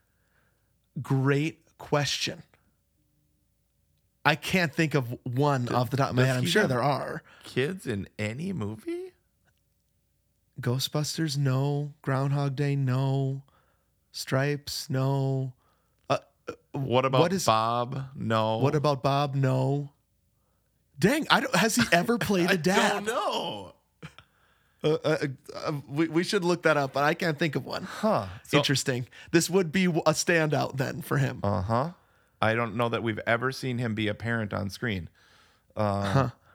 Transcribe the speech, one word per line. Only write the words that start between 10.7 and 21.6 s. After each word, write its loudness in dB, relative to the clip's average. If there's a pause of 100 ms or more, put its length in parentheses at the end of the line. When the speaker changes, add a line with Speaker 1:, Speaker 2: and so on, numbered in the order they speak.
Speaker 1:
no. 0
Groundhog 0
Day, 0
no. 0 (720)
Stripes, -4
no. 0 (560)
Uh, 2 (300)
uh, -8 (200)
Speaker 2:
What 2
about 4
Speaker 1:
what 4
is, -2
Speaker 2:
Bob? 0 (100)
No. 0
Speaker 1:
What 2
about 0
Bob? 0
No. 0 (1080)
Dang, 4
I 6
don't, -2
has 2